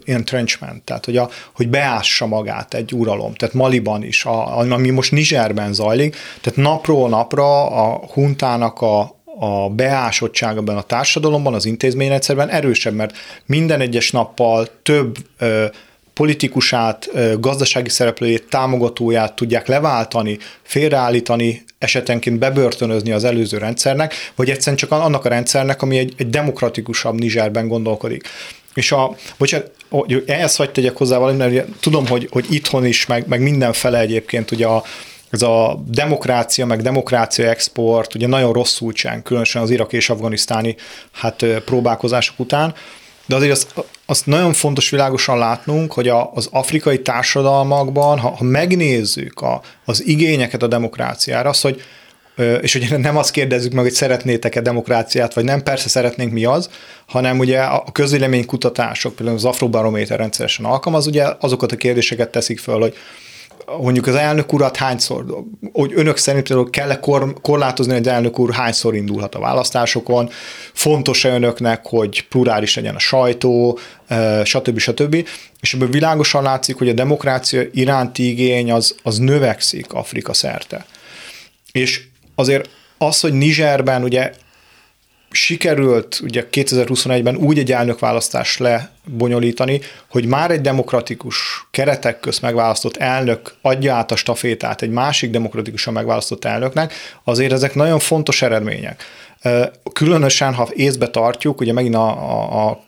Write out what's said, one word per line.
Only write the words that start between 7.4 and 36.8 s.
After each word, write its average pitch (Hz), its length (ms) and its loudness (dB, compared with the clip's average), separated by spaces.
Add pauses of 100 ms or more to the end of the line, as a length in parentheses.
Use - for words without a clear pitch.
a 113 320 0 (120)
huntának 131 680 0
a, 107 340 2 (240)
a 101 300 0
beásottság 120 880 0
ebben 107 200 -2
a 101 40 -4
társadalomban, 143 720 0
az 107 120 -2
intézményrendszerben 135 840 0
erősebb, 135 440 0
mert 110 240 -4 (280)
minden 156 360 2
egyes 120 300 0
nappal 113 560 2 (160)
több, 143 340 2 (200)
ö, 110 280 2 (480)
politikusát, 131 1000 0
ö, 113 260 2
gazdasági 127 500 0
szereplőjét, 117 600 0
támogatóját 120 840 0
tudják 117 340 -2
leváltani, 117 720 0 (240)
félreállítani, 120 1040 0 (100)
esetenként 120 600 -2
bebörtönözni 117 720 0
az 107 120 0
előző 117 340 0
rendszernek, 135 560 -2 (220)
vagy 127 140 2
egyszerűen 135 280 0
csak - 140 -4
annak 151 340 2
a 123 40 2
rendszernek, 135 520 0
ami 135 160 2
egy, 127 200 0
egy 120 120 -4
demokratikusabb 117 880 -2
Nigerben 113 480 0
gondolkodik. 113 600 -4 (460)
És - 180 0
a, 131 240 2 (220)
bocsánat, 139 340 -2 (180)
hogy 131 380 0
ehhez 156 280 0
hagy 143 160 0
tegyek 127 260 0
hozzá 127 200 2
valamit, 135 220 2
mert 123 120 2
ugye 127 140 2 (140)
tudom, 151 280 2
hogy, 123 240 0
hogy 123 180 0
itthon 139 360 0
is, 120 200 2
meg, 120 220 -2
meg 123 140 0
mindenfele 127 580 2
egyébként 113 520 -2
ugye 117 140 0
a, 113 180 2 (460)
ez 107 120 -2
a 113 440 2
demokrácia, 127 800 0
meg 113 160 0